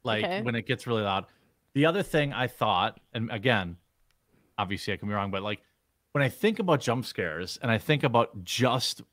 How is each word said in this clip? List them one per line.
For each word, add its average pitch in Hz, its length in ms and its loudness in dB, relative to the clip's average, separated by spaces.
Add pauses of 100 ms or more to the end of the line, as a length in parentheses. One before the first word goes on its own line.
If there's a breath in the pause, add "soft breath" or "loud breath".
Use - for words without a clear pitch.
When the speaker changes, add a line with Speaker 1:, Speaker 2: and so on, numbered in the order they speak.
Speaker 1:
like, 107 220 0
Speaker 2:
Okay. - 160 -2
Speaker 1:
when 117 120 -2
it 113 120 -4
gets 123 200 -4
really 113 160 2
loud. 98 240 0 (480)
The 143 120 6
other 175 160 2
thing 147 300 0
I 123 160 -2
thought, 107 520 0 (120)
and 117 180 -4
again, 104 460 0 (840)
obviously 101 340 -4
I 95 40 -2
can 101 120 -10
be 104 60 -4
wrong, 101 160 -2
but, 98 120 -4
like, 104 180 -6 (520)
when 143 120 2
I 131 40 2
think 208 300 0
about 175 220 4
jump 120 240 0
scares 87 580 -6
and 123 80 0
I 113 80 4
think 147 240 0
about 117 420 2
just, 123 580 0 (100)